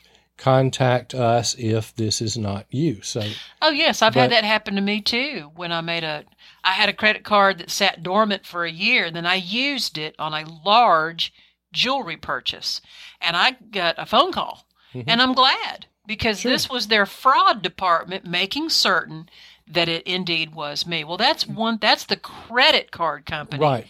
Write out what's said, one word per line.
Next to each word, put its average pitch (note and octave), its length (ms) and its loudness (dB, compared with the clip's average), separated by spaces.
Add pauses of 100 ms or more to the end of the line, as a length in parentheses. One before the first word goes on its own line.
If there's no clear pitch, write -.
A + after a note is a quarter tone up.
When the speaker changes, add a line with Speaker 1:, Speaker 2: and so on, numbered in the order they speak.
(360)
Speaker 1:
Contact C3 800 2
us A#2+ 440 2
if A2 380 -2
this A2 260 -2
is A2+ 160 -4
not G2+ 340 -4
you." B2+ 320 -2
So, - 180 -6 (400)
Speaker 2:
Oh, D#4 80 4
yes, D4 320 0
I've A3 120 4
Speaker 1:
but B3+ 80 4
Speaker 2:
had B3+ 100 4
that A3+ 120 4
happen G#3+ 320 0
to G3 60 0
me, G#3 200 0
too, A#3 540 -4
when E3+ 160 -8
I E3+ 80 -2
made E3 240 -4
a, D3+ 220 -6 (400)
I F#3 60 4
had G3+ 180 2
a G3 40 -4
credit G#3+ 300 0
card G3 360 4
that E3 100 -16
sat F3+ 340 0
dormant G3 420 0
for E3+ 200 -6
a E3 60 -6
year, G3 380 0
then E3+ 160 -6
I F3+ 100 2
used A3+ 640 -4
it D3+ 220 -8
on D#3 140 -4
a D#3 160 -8 (160)
large E3+ 680 4 (380)
jewelry G3 460 -4
purchase, - 640 -6 (400)
and E3+ 160 0
I A3 140 4 (200)
got F3 260 -2
a D#3 80 -10
phone D4 280 2
call, - 340 -8 (260)
Speaker 1:
Mm-hmm. B2 160 -8
Speaker 2:
and A#3 120 4
I'm B3+ 120 2
glad, D4+ 520 0 (200)
because G#3+ 360 -4
Speaker 1:
Sure. B3 100 0
Speaker 2:
this D4 180 -2
was A#3+ 180 -6
their G#3 180 4
fraud C#4+ 560 2
department F3 640 -2
making F#3+ 460 -4
certain D#3+ 580 0 (440)
that E3+ 160 0
it E3 180 -2
indeed E3+ 480 -4
was D3 320 -6
me. E3 160 -4
Well, E3 140 -8
that's C#4+ 300 0
one, A3+ 340 -2
that's B3 240 2
the G3 120 -2
credit B3+ 760 0
card D3+ 340 -4
company. D3+ 360 -6
Speaker 1:
Right, C3+ 280 2